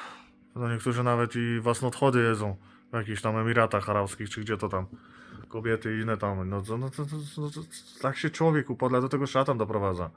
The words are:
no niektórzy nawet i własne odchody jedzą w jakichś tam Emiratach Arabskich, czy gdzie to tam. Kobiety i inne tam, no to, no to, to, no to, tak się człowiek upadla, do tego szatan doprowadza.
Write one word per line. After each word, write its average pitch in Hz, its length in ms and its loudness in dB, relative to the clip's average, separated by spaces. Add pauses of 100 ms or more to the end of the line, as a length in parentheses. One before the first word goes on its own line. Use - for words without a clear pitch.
(540)
no 120 180 -2
niektórzy 120 300 0
nawet 120 320 2
i 117 240 0
własne 117 280 2
odchody 123 360 4
jedzą 104 320 0 (360)
w - 40 -8
jakichś 107 260 -4
tam 110 160 0
Emiratach 113 520 4
Arabskich, 101 400 0
czy 110 120 -8
gdzie 107 160 -2
to 107 120 -2
tam. 92 160 -2 (640)
Kobiety 110 480 -2
i 110 40 -2
inne 110 160 0
tam, 98 320 -2
no 101 120 -2
to, 110 160 -4
no 131 120 -4
to, 147 160 -6
to, 147 100 -8 (220)
no 147 120 -6
to, 147 120 -10 (400)
tak 131 160 0
się 156 120 -2
człowiek 156 400 2
upadla, 127 320 2
do 135 80 -2
tego 139 180 0
szatan 135 300 2
doprowadza. 98 600 0